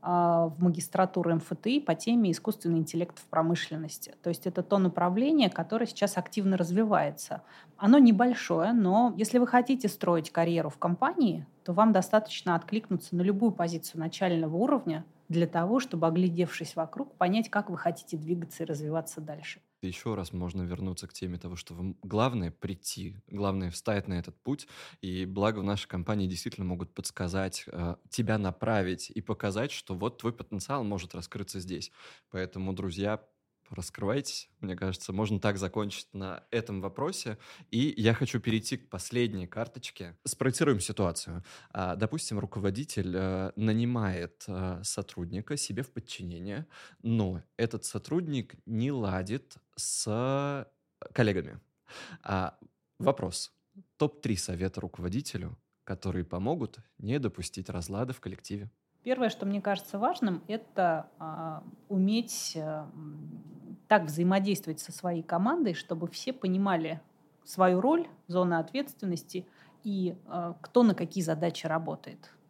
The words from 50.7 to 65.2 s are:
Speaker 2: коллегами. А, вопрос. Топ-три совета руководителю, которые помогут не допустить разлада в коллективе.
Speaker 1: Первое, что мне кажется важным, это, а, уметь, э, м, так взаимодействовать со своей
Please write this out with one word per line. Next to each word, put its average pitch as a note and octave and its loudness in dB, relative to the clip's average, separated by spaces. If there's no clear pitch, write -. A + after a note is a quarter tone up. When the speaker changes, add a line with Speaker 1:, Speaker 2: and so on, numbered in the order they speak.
Speaker 2:
коллегами. G2 2
А, F#2 -2
вопрос. G#2 -2
Топ-три B2 0
совета F#2 -4
руководителю, F2+ -6
которые F#2 -4
помогут A2 -4
не A#2 -2
допустить F#2+ -6
разлада G2 -4
в - -12
коллективе. G2+ -10
Speaker 1:
Первое, B3+ 0
что G#3+ -4
мне G3+ -2
кажется G3 -4
важным, G#3+ 0
это, F3+ 0
а, D#3+ -8
уметь, G3+ 0
э, E3 -6
м, D3+ -10
так G3 6
взаимодействовать F3 2
со - -12
своей E3+ -4